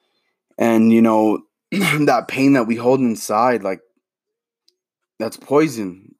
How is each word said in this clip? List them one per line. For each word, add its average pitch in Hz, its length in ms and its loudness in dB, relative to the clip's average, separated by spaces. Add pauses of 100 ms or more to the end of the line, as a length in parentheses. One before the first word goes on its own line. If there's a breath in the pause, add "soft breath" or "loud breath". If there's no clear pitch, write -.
(580)
And, 113 320 2
you 113 120 4
know, 110 400 2 (140)
<clears throat> - 140 -20
that 151 580 -2
pain 139 260 2
that 120 120 0
we 113 100 -4
hold 123 240 0
inside, 113 600 -2
like, 95 180 -8 (1400)
that's 110 180 -8
poison. 113 840 -4